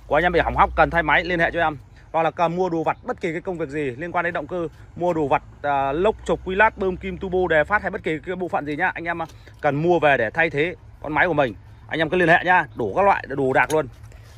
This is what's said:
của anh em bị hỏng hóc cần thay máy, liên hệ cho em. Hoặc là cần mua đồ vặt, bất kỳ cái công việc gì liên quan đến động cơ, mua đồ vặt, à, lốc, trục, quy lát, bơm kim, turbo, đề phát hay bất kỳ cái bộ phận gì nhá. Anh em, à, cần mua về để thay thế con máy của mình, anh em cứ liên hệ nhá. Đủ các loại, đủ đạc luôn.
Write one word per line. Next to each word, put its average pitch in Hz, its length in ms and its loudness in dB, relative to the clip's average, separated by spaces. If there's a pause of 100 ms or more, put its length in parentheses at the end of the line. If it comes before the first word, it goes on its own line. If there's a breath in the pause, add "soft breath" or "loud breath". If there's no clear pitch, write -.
của 143 100 2
anh 160 80 4
em 175 80 2
bị 165 80 4
hỏng 123 160 0
hóc 190 200 4
cần 151 140 4
thay 170 120 2
máy, 156 220 2
liên 175 160 -2
hệ 139 100 2
cho 165 100 -2
em. 156 180 0 (340 soft breath)
Hoặc 160 100 2
là 160 80 0
cần 170 260 0
mua 185 120 0
đồ 165 140 -2
vặt, 151 200 -2
bất - 180 -8
kỳ 175 120 -4
cái 170 80 -6
công 180 180 -8
việc 156 100 -4
gì 139 300 -4
liên 170 140 -8
quan 175 120 0
đến 175 100 -4
động 151 120 -6
cơ, 170 220 -6 (280 soft breath)
mua 175 160 0
đồ 160 160 0
vặt, 147 140 2 (200)
à, 139 300 0
lốc, 180 220 0 (120)
trục, 170 180 -2
quy 185 100 -6
lát, 220 240 2
bơm 190 180 -2
kim, 185 220 -10
turbo, 185 200 -4 (120)
đề 156 140 4
phát 202 180 0
hay 185 80 -6
bất - 120 -8
kỳ 160 240 -4
cái 180 100 -6
bộ 180 120 -6
phận 151 180 -4
gì 147 100 -6
nhá. 180 180 -2
Anh 170 100 -10
em, 170 180 -6
à, 156 40 -8 (340 loud breath)
cần 147 220 0
mua 175 160 4
về 147 180 4
để 110 140 0
thay - 200 0
thế 156 240 -2 (280)
con 156 100 -8
máy 151 140 2
của 165 80 0
mình, 131 200 2 (340 soft breath)
anh - 100 -6
em 160 120 0
cứ 185 60 0
liên 180 120 4
hệ 170 160 6
nhá. 175 200 4 (100)
Đủ 107 220 -4
các 185 60 4
loại, 196 260 2
đủ 131 240 -2
đạc 135 200 2
luôn. 151 160 0 (500 loud breath)